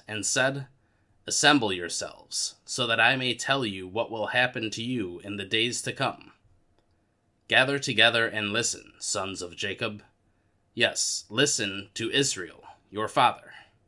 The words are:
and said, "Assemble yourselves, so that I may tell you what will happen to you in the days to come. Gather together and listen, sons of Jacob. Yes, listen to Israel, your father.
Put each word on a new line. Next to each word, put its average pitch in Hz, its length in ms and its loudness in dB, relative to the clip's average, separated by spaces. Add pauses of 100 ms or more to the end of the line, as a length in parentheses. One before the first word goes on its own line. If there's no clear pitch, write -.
and 107 180 -6
said, 135 440 -2 (580)
"Assemble 135 460 4
yourselves, - 800 -6 (100)
so 123 220 -2
that 113 140 4
I 123 160 6
may 127 180 0
tell 135 320 0
you 95 220 -6
what 110 240 -4
will 107 160 -4
happen 123 420 0
to 110 140 -6
you 104 340 -4
in 101 180 -10
the 98 80 -6
days 113 380 0
to 123 100 -4
come. - 400 -4 (1160)
Gather 135 320 4
together 113 480 4
and 104 240 -4
listen, - 480 -2
sons 95 420 -4
of 87 140 -12
Jacob. 104 480 -6 (720)
Yes, - 540 0
listen 104 680 0
to 113 180 -4
Israel, 107 500 -2 (260)
your 104 200 -4
father. - 440 0 (360)